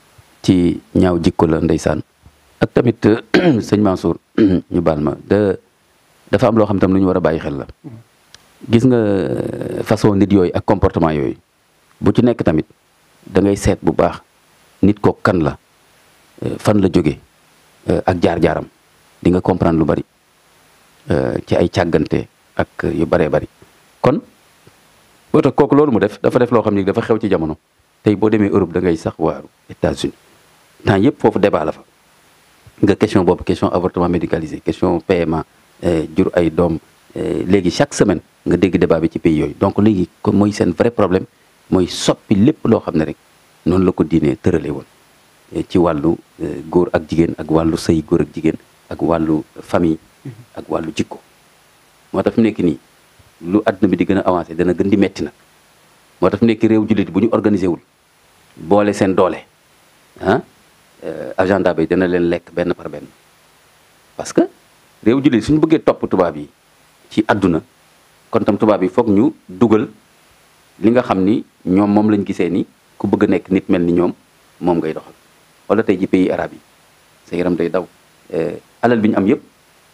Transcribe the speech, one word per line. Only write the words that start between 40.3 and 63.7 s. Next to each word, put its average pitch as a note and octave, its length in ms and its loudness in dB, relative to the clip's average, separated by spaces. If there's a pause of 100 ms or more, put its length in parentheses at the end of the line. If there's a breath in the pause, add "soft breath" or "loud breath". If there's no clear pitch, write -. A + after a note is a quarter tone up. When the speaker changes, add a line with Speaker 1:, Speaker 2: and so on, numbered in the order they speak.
Speaker 1:
mooy G2+ 200 2
seen F#2 200 0
vrai A2 180 0
problème, F#2+ 360 0 (420 soft breath)
mooy F2+ 200 2
soppi - 480 -2
lépp A#2 280 2
loo A2 160 2
xam E2 160 -6
ne D#2 80 0
rek D2+ 120 -8 (500)
noonu F#2 180 2
la F2+ 80 2
ko - 100 -2
diine D#2 380 0
tërale D2+ 300 -2
woon. C#2 140 -10 (720)
Euh, E2 140 -6
ci - 80 -2
wàllu, - 400 0 (260)
euh, D2 280 -8
góor F2 240 0
ak E2 120 0
jigéen, D#2+ 300 0
ak D#2 140 -10
wàllu D#2+ 260 0
sëy D#2+ 260 0
góor D#2+ 200 0
ak D2 120 -4
jigéen, D#2 220 -2 (320)
ak D#2+ 140 -10
wàllu D#2+ 420 -2 (160)
famille, E2+ 380 -2 (260)
Speaker 2:
Mhm. C3 80 -14 (240)
Speaker 1:
ak D#2 140 -14
wàllu D#2+ 260 -6
jikko. - 240 -8 (920)
Moo F#2+ 100 -4
tax G2+ 120 -2
fi A#2 60 0
mu A2+ 60 4
nekk G2+ 140 -2
nii, D#2 180 -2 (640)
lu F#2+ 220 0
àdduna G#2 240 0
bi F2 60 0
di F2+ 100 0
gën G2 120 0
a - 60 -2
avancé, E2+ 300 -2
dana F2 180 0
gën F#2+ 160 -2
di G2+ 80 2
metti G2 260 -2
nag. D2+ 100 -10 (880)
Moo F#2 100 2
tax G2+ 100 -4
fi A#2 60 2
mu A2+ 60 4
nekk G#2+ 120 -4
réew G#2+ 240 2
jullit G2+ 220 0
bu F#2 100 0
ñu A2 120 0
organisé G#2 340 0
wul, E2 140 -2 (760)
boole G2+ 380 0
seen F#2 200 0
doole, F2 300 0 (800)
ah, G2+ 180 0 (640)
euh, D2+ 320 -12
agenda F#2 380 0
bi D#2+ 120 -2
dana F2 200 0
leen F2 240 0
lekk F2 240 -6
benn F2 200 -4
par E2 140 -16
benn. C#2+ 160 -16 (1120)